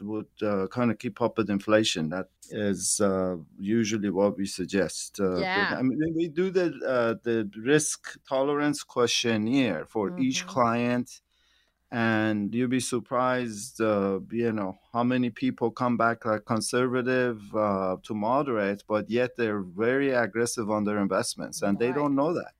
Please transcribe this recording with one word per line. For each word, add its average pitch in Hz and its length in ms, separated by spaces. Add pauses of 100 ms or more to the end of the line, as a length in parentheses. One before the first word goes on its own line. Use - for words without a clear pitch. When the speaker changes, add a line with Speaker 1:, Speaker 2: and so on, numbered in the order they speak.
Speaker 1:
would, 107 260 (140)
uh, 101 320
kinda 120 220
keep 120 260
up 113 160
with 104 120
inflation. 104 600
That 92 200 (200)
is, 101 500
uh, 95 380 (220)
usually 104 500
what 98 280
we 98 100
suggest. 92 720
Uh, 92 200
Speaker 2:
Yeah. 185 380
Speaker 1:
I - 40
mean, 131 180 (160)
we 170 140
do 175 200
the, 180 180 (180)
uh, 117 380
the 113 260 (140)
risk 151 540 (100)
tolerance 147 560
questionnaire 113 1040
for 95 340
each 131 220
Speaker 2:
Mm-hmm. - 80
Speaker 1:
client, 120 720 (720)
and 110 600
you'll 123 140
be 131 100
surprised, 123 1000
uh, 98 400 (120)
you 117 200
know, 98 280 (140)
how 117 100
many 123 260
people 123 400
come 123 260
back, 113 300
like, 107 180
conservative, 123 1120
uh, 95 460
to - 140
moderate, 107 720
but 104 240
yet 123 240
they're 107 260
very 113 480
aggressive 117 640
on 107 140
their 104 120
investments, 98 640
and 101 160
they 117 120
Speaker 2:
Right. 131 60
Speaker 1:
don't 147 200
know 151 180
that. 117 260